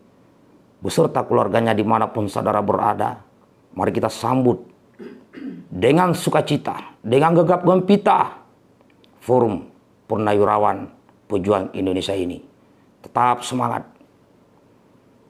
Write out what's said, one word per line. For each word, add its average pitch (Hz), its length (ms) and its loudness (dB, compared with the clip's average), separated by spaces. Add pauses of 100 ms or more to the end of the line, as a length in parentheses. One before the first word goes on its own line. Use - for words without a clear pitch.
(800)
beserta 127 480 0
keluarganya 113 480 2
dimanapun 107 560 0
saudara 104 340 0
berada, 101 560 -2 (560)
mari 101 140 0
kita 113 160 -2
sambut 120 560 0 (1040)
dengan 147 460 2
sukacita, - 880 -4
dengan 143 320 2
gegap 175 320 2
gempita 190 720 2 (800)
Forum 113 480 0 (380)
Purnawirawan 104 800 0 (380)
Pejuang 98 480 -2
Indonesia 95 400 -4
ini. 90 260 -6 (640)
Tetap 123 400 -2
semangat, 120 420 -4 (1500)